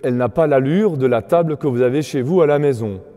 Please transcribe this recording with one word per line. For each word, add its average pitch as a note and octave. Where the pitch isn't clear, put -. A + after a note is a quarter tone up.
n'a B2
pas D#3+
l'allure D3
de B2+
la A#2+
table E3
que D3+
vous B2
avez B2
chez B2+
vous E3+
à D3
la D3
maison. A2+